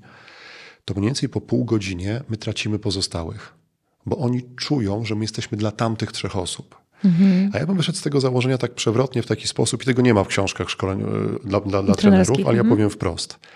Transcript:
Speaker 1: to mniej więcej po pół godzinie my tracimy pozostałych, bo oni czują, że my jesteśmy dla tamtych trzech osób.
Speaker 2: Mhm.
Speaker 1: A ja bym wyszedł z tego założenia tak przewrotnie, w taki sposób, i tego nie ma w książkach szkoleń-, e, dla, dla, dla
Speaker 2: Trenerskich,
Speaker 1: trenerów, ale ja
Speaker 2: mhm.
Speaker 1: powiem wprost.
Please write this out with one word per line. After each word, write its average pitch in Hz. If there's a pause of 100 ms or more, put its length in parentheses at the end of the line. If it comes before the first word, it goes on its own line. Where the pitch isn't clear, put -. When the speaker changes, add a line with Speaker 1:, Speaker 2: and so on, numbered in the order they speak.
(840)
Speaker 1:
to -
mniej 98
więcej 135
po 110
pół 120
godzinie 101
my 107
tracimy 104
pozostałych, 92 (520)
bo -
oni 123 (140)
czują, 113
że 107
my 107
jesteśmy 110
dla 107
tamtych 113
trzech -
osób. - (300)
Speaker 2:
Mhm. 190
Speaker 1:
A -
ja 143
bym 190
wyszedł 160
z -
tego 143
założenia 127
tak 120
przewrotnie, 120
w -
taki -
sposób, -
i -
tego 127
nie 123
ma 98
w 90
książkach -
szkoleń-, 95
e, 104 (420)
dla, 98
dla, 98
dla 131
Speaker 2:
Trenerskich, - (380)
Speaker 1:
trenerów, 196
ale 120
ja 120
Speaker 2:
mhm. 110
Speaker 1:
powiem 104
wprost. - (160)